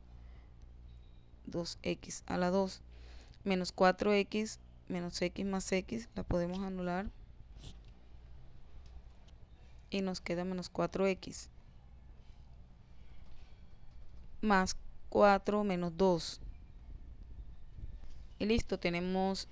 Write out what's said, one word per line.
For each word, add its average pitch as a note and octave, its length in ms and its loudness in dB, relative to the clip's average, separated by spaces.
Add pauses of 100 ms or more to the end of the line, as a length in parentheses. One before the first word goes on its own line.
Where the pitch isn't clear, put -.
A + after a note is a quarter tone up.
(1500)
dos - 380 -4
X - 420 -2
a F3+ 120 0
la F3+ 120 4
dos, F#3+ 320 2 (600)
menos F#3 300 2
cuatro G3 400 8
X G#3 460 2 (280)
menos F3 340 -2
X F3+ 240 2
más F#3+ 260 0
X, G#3 440 0
la F#3 80 -2
podemos F3+ 360 2
anular. F#3 480 0 (2750)
Y G3 120 2
nos F#3 200 0
queda F3 240 0
menos F#3 240 -2
cuatro F3 360 2
X - 440 0 (3000)
más F#3+ 360 8 (320)
cuatro G#3 560 8
menos F3 320 2
dos. F3+ 420 6 (2000)
Y G3+ 60 2
listo, G#3+ 340 4
tenemos F#3 720 2